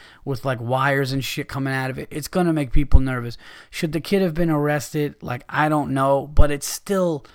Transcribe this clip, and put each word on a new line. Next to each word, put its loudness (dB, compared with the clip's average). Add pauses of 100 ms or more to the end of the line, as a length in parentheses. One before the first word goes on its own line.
(240)
with, -8
like, -4
wires 0
and -4
shit -8
coming -6
out -4
of -10
it, -12
it's -10
gonna 0
make -2
people 8
nervous. -4 (320)
Should -6
the -4
kid 0
have 0
been 0
arrested? -2
Like, -10
I -2
don't -2
know, 0
but 8
it's -4
still, -4